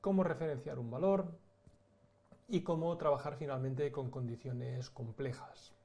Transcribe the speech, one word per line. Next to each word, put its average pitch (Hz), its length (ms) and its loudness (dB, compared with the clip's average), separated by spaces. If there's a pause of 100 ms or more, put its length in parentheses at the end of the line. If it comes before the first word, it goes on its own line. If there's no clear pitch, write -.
cómo 190 220 6
referenciar 147 560 0
un 120 100 -4
valor 185 380 4 (1200)
y 196 140 2
cómo 165 360 0
trabajar 147 380 2
finalmente 135 560 0
con 135 180 -4
condiciones 123 800 -4
complejas. - 840 -8 (140)